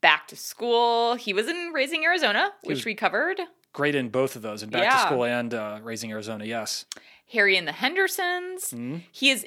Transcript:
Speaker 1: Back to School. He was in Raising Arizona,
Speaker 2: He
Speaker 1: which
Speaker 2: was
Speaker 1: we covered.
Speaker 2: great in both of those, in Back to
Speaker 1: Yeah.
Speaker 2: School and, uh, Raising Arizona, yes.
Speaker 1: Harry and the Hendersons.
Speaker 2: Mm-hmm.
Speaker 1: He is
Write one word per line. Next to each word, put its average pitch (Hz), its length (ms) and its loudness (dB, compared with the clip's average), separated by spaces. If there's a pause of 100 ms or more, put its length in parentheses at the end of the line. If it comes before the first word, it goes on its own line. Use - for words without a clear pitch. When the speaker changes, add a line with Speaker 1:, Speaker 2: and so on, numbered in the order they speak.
Speaker 1:
Back 156 280 6
to 160 80 -16
School. 233 800 2
He 214 180 -4
was 220 120 0
in 339 280 -6
Raising 311 300 -2
Arizona, 330 480 2 (100)
Speaker 2:
He - 60 -12
Speaker 1:
which 147 100 -2
Speaker 2:
was 120 80 -6
Speaker 1:
we 214 80 -4
covered. 226 440 0 (360)
Speaker 2:
great 143 200 2
in 127 140 0
both 127 260 0
of 120 60 -12
those, 107 220 -8
in 107 80 -10
Back 117 100 0
to 202 60 4
Speaker 1:
Yeah. 247 200 4
Speaker 2:
School 127 200 2
and, 120 260 0
uh, 107 300 -4
Raising 113 280 -8
Arizona, 107 360 -8
yes. 113 400 -6 (460)
Speaker 1:
Harry 202 260 6
and 165 100 -2
the 151 40 -4
Hendersons. 359 1000 -2
Speaker 2:
Mm-hmm. 123 240 -8 (160)
Speaker 1:
He 269 160 2
is 262 180 0